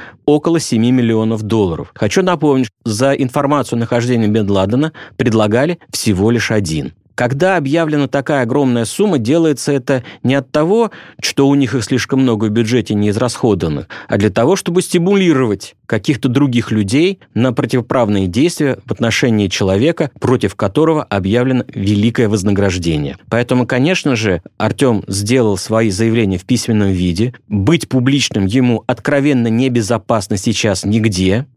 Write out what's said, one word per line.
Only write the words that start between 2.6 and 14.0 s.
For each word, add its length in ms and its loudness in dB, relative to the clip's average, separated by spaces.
за 260 0
информацию 680 -2
о 20 -2
нахождении 480 0
Бен 200 0
Ладена 440 0
предлагали 640 0
всего 400 0
лишь 220 -2
один. 400 -2
Когда 400 0
объявлена 520 0
такая 340 -2
огромная 420 0
сумма, 340 0
делается 540 0
это 320 -2
не 120 0
от 180 -4
того, 380 0
что 280 0
у 60 4
них 200 0
их 80 -2
слишком 380 -2
много 240 0
в 60 0
бюджете 440 0
неизрасходованных, 960 0